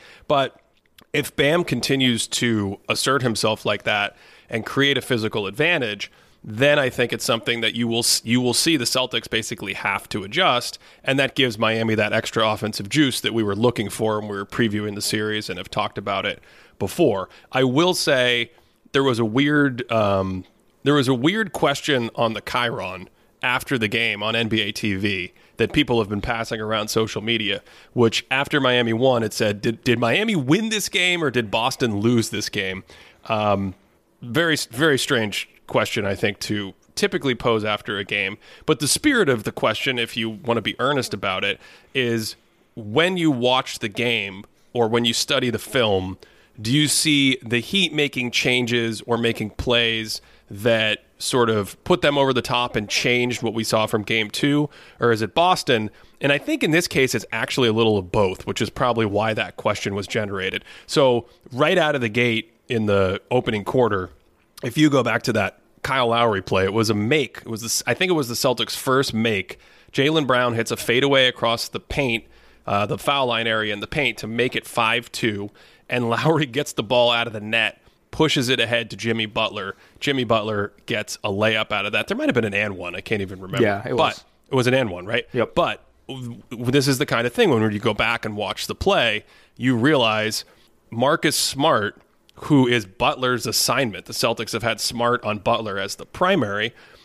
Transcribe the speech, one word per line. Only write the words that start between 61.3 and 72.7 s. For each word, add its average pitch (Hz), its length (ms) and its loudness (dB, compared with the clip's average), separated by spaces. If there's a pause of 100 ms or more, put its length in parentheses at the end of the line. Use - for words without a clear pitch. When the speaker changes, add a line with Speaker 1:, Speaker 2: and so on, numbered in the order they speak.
Speaker 1:
right 151 280 2
out 151 160 2
of 131 80 0
the 113 80 0
gate 117 420 0 (160)
in 110 160 0
the 98 460 2
opening 120 340 0
quarter, 104 460 2 (520)
if 127 140 -6
you 151 140 6
go 135 120 4
back 113 200 0
to 123 100 -2
that 104 260 0 (240)
Kyle 131 260 0
Lowry 113 340 2
play, 95 220 0
it 98 80 0
was 110 180 2
a 107 40 2
make. 113 440 0
It - 100 -16
was 110 140 -10
the, - 280 -4
I 120 40 2
think 185 160 0
it 175 40 4
was 143 140 0
the 117 60 -6
Celtics' 120 420 -2
first 135 380 0
make. 110 440 -2 (320)
Jaylen 147 360 2
Brown 123 280 2
hits 113 160 -2
a 113 60 -2
fadeaway 131 500 4
across 117 420 -2
the 107 120 -10
paint, 120 440 -4 (420)
uh, 101 180 0